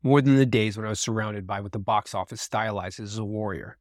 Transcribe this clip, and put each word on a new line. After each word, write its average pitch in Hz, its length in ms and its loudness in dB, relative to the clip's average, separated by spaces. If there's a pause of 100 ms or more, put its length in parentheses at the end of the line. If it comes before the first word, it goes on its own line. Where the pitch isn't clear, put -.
more 143 180 6
than 135 140 6
the 135 100 8
days 107 320 2
when 110 80 -8
I 110 40 -4
was 104 100 -4
surrounded 107 480 -4
by 101 140 -6
what 101 100 -10
the 110 80 -6
box 104 340 -2
office 98 340 -6
stylizes 104 520 -4
as 107 180 -10
a 110 80 -6
warrior. 104 560 -6